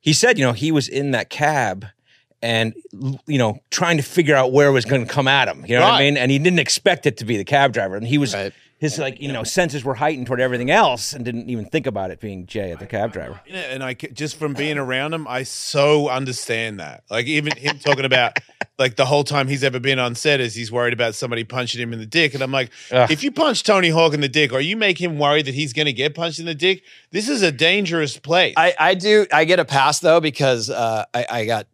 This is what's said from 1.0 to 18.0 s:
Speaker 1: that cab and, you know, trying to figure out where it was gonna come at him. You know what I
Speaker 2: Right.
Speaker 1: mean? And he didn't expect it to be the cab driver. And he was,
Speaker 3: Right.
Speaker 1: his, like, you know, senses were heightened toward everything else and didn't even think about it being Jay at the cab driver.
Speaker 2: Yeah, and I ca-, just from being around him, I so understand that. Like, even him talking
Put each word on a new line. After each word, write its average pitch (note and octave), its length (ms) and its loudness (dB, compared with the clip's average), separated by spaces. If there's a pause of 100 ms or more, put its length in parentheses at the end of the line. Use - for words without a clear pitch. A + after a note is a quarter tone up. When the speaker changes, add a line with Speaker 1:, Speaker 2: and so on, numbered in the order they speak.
Speaker 1:
that A#2 180 0
cab B2 560 0 (560)
and, A2+ 320 0 (540)
you D3+ 100 0
know, A2+ 220 2 (120)
trying E3+ 280 0
to C#3 40 -2
figure D3+ 320 2
out C3 160 4
where C#3+ 180 6
it C#3 40 4
was B2 140 2
gonna B2 180 0
come C3+ 240 0
at C3+ 180 4
him. F2 220 -6
You A#2 60 0
know B2+ 80 6
what F#3+ 60 6
I A3+ 100 4
Speaker 2:
Right. C#3 60 4
Speaker 1:
mean? D3 120 2
And B2+ 140 2
he C#3 80 4
didn't F3 220 2
expect - 440 0
it C3+ 140 0
to A2+ 80 -10
be A2+ 100 -2
the G2 80 -2
cab C#3 300 2
driver. G2 220 -2
And A2 100 -6
he C3 100 0
was, C#3+ 160 0
Speaker 3:
Right. G2 220 -4 (240)
Speaker 1:
his, D3+ 200 -4
like, C3+ 220 -6
you C#3 100 -8
know, A#2+ 140 -6
senses D3 400 -2
were C3+ 120 -2
heightened C#3 300 -2
toward B2 140 -2
everything B2 300 0
else D#3 420 2
and C#3+ 100 -10
didn't A#2 280 -8
even A2 160 -6
think D3 200 -2
about G2 240 -4
it E2+ 80 -12
being F#2+ 280 -12
Jay G2 260 -6
at D#2+ 60 -12
the G2 80 -16
cab G#2+ 260 -4
driver. C#2+ 340 -10
Speaker 2:
Yeah, F#3+ 100 -14 (140)
and C3 140 -8
I C3 80 -8
ca-, D3+ 220 -12
just D3 240 -8
from C#3+ 160 -4
being D3 240 -4
around C3+ 340 -4
him, D#3+ 160 -6
I B2+ 140 -6
so D3 680 2
understand A#2+ 720 -4
that. C#2+ 300 -14
Like, A#2 160 -4
even D3+ 320 -2
him D3 200 -4
talking C#3 280 0